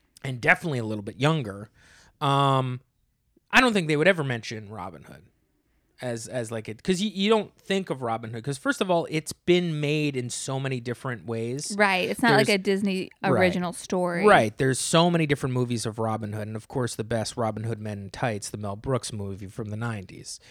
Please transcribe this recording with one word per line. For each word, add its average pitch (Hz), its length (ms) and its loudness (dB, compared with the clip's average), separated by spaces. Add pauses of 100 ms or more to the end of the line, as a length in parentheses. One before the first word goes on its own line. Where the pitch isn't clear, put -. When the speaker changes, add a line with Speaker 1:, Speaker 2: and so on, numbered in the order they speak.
(260)
Speaker 1:
and 127 160 -6
definitely 156 380 2
a 117 40 -4
little 107 200 -4
bit 101 180 -10
younger, 117 480 0 (500)
um, 135 600 2 (680)
I 226 120 6
don't 254 100 6
think 190 160 0
they 156 80 2
would 156 140 6
ever 170 160 2
mention 113 420 -6
Robin 92 360 -12
Hood. - 200 -20 (800)
As, 120 260 -6
as, 113 240 -6
like, 113 160 -8
it, 107 160 -10
'cause 185 180 0
you, 214 120 -2
you 190 160 0
don't 220 260 2
think 190 340 -4
of 135 120 -6
Robin 113 320 -4
Hood, 117 100 -8
'cause 139 140 -4
first - 240 -2
of 196 100 2
all, 170 180 2
it's 156 240 -4
been 175 460 2
made 147 380 0
in 123 120 -4
so 135 300 -6
many 131 200 -4
different 120 460 -6
ways. 117 520 -4
Speaker 2:
Right. 196 320 2
It's 208 120 -6
not 226 160 6
like 214 100 6
Speaker 1:
There's 214 80 4
Speaker 2:
a 190 80 -2
Disney 196 460 0 (140)
Speaker 1:
Right. 190 80 2
Speaker 2:
original 180 420 2
story. 180 520 -2
Speaker 1:
Right. 139 320 8
There's 131 220 2
so 170 320 4
many 165 160 2
different 139 260 0
movies 123 320 -2
of 110 140 -4
Robin 110 340 -2
Hood, 107 140 -6
and 110 80 -8
of 107 120 -12
course 123 280 -4
the 120 80 -4
best, 110 340 -4
Robin 110 260 -2
Hood 113 160 -4
Men 107 200 -8
in 98 100 -12
Tights, 110 400 -4
the - 80 -10
Mel 104 180 -8
Brooks 123 380 -4
movie 98 340 -8
from 107 220 -10
the 104 80 -6
nineties. 107 600 -10 (100)